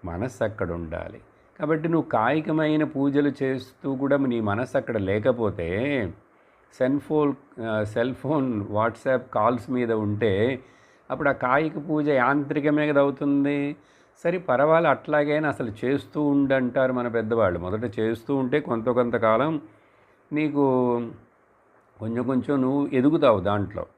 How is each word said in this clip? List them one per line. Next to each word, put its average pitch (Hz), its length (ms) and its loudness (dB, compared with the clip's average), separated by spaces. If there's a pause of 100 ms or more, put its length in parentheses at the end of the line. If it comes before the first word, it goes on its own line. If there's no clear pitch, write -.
మనస్సు 95 400 -6
అక్కడ 101 280 -4
ఉండాలి. 85 480 -10 (400)
కాబట్టి 156 280 -2
నువ్వు 160 220 0
కాయికమైన 156 760 0
పూజలు 139 480 0 (100)
చేస్తూ 131 520 -4
కూడా 139 220 0
నీ 127 240 0
మనస్సు 110 360 -2
అక్కడ 127 200 -2
లేకపోతే, 107 1120 -2 (680)
సెల్ 135 220 0
ఫోన్, 147 340 0 (320)
ఆ, 110 160 0
సెల్ 117 320 -2
ఫోన్, 131 460 -2
WhatsApp 110 580 -2 (160)
కాల్స్ 117 360 0
మీద 123 220 0
ఉంటే, 107 680 0 (500)
అప్పుడు 143 180 -2
ఆ 139 40 2
కాయిక 147 560 0
పూజ 151 200 0
యాంత్రికమే 147 800 2
కదా 143 120 4
అవుతుంది. 143 760 0 (480)
సరే, 170 140 0
పర్వాలే, 160 500 4
అట్లాగైనా 147 600 2
అసలు 120 240 -4 (120)
చేస్తూ 139 380 -2
ఉండంటారు 135 680 2
మన 123 160 -2
పెద్దవాళ్ళు. 110 500 2
మొదట 104 400 -4
చేస్తూ 113 380 -2
ఉంటే 135 240 0
కొంత 117 280 -4
కొంతకాలం 120 720 2 (720)
నీకు 143 300 0 (1400)
కొంచెం 117 260 -4
కొంచెం 131 360 0
నువ్వు 139 300 0
ఎదుగుతావు 135 480 4
దాంట్లో. 95 460 -2 (120)